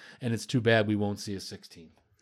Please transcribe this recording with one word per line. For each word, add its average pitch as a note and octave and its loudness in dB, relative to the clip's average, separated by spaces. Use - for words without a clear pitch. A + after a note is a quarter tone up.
and A#2+ -2
it's G#2+ -6
too B2+ 0
bad A2+ 4
we G#2+ 2
won't G2+ -2
see G2+ -10
a F#2 -8
sixteen. - -18